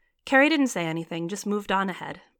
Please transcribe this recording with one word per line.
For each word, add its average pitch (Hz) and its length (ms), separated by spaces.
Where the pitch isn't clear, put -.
Carrie 277 220
didn't 294 200
say 175 180
anything, 165 420
just 196 180
moved 202 240
on 196 200
ahead. 156 320